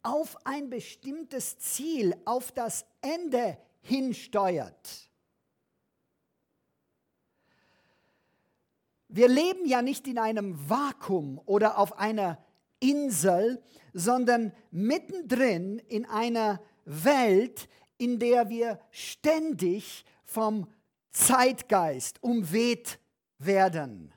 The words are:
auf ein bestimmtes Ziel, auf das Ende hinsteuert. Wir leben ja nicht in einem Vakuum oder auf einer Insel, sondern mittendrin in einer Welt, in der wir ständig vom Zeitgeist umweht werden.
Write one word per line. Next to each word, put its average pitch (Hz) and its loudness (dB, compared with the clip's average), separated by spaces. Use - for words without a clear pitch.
auf 294 -6
ein 277 -6
bestimmtes 269 -10
Ziel, 254 -2
auf 247 -4
das - -6
Ende 262 -4
hinsteuert. 196 -4
Wir 233 6
leben 349 2
ja 254 2
nicht 269 -4
in 247 -4
einem 202 -4
Vakuum 185 -2
oder 208 4
auf 202 0
einer 202 -2
Insel, 240 2
sondern 233 2
mittendrin 233 -2
in 226 -6
einer 220 -2
Welt, 214 2
in 240 -2
der 240 2
wir 233 -4
ständig 277 -2
vom 214 -2
Zeitgeist 208 2
umweht 233 0
werden. 156 0